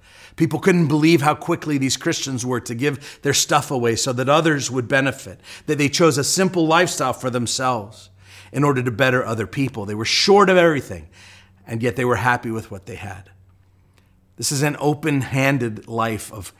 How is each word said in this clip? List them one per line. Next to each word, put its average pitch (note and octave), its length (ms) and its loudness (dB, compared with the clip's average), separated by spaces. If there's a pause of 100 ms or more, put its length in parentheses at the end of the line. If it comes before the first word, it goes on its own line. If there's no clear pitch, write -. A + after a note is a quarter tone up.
(380)
People D#3+ 220 0
couldn't F3+ 280 4
believe D#3 340 4
how D3 140 2
quickly D3+ 420 -4
these C3 200 0
Christians C3+ 480 -4
were B2 160 -4
to B2 120 -10
give C3+ 500 -6
their C#3+ 100 0
stuff - 380 0
away A#2 260 0
so C3 160 -2
that B2+ 160 -2
others D3 420 2
would B2 160 -4
benefit, C3+ 540 -2 (240)
that D3+ 120 -2
they C#3+ 120 2
chose D#3+ 280 4
a C#3+ 60 0
simple F#3 420 0
lifestyle D#3+ 460 2
for B2+ 180 -6
themselves A#2+ 800 -4 (440)
in C3+ 100 0
order C3+ 180 2
to B2 100 -2
better B2+ 340 2
other A2 200 -4
people. A#2+ 400 -6
They G#2 100 -6
were A2 100 -4
short G3 440 4
of F#3 60 6
everything, C#3 540 2 (580)
and A#2 160 -6
yet A#2+ 140 -2
they B2 80 -2
were B2 100 2
happy A#2+ 360 0
with A2 200 -8
what F#2+ 140 -14
they A#2 100 -14
had. F#2+ 340 -16 (1080)
This A#2+ 160 -4
is C#3 80 -2
an D3 180 -2
open-handed C3+ 1080 -2
life A2+ 420 -4
of G#2 280 -14